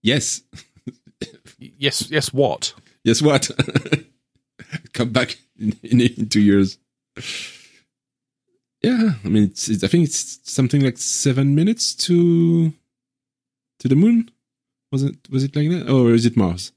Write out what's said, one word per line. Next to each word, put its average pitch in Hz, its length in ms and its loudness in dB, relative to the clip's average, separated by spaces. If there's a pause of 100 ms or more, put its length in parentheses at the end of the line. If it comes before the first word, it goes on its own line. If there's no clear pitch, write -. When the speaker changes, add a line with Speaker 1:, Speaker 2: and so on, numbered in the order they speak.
Speaker 1:
yes. - 440 -2
<laughs> - 60 -20 (1040)
Speaker 2:
Y-, - 200 -20
yes, 139 320 -4
yes, 151 240 -4
what? 127 400 -2 (280)
Speaker 1:
Yes, 113 200 2
what? 147 280 2 (720)
<laughs> - 720 -18
Come 120 180 -4
back 123 280 -2 (200)
in, 107 140 -4 (100)
in, 123 200 2
in 117 260 -2
two 104 140 2
years. 98 340 4 (2000)
Yeah, 226 300 2 (120)
I 101 40 -6
mean, 104 160 4
it's, - 260 -4
it's, 101 120 -2
I 95 40 -2
think 170 180 2
it's - 380 -8
something 135 400 0
like 127 160 -2
seven 139 560 -2
minutes 190 400 0
to, 170 800 2 (1040)
to 127 100 -4
the 135 80 4
moon. 226 340 2 (600)
Was 135 100 -2
it, 139 140 -4 (140)
was 135 140 0
it 139 120 -6
like 151 140 0
that, 180 200 -4
or 123 220 4
is 117 140 4
it 113 100 2
Mars? 90 400 -2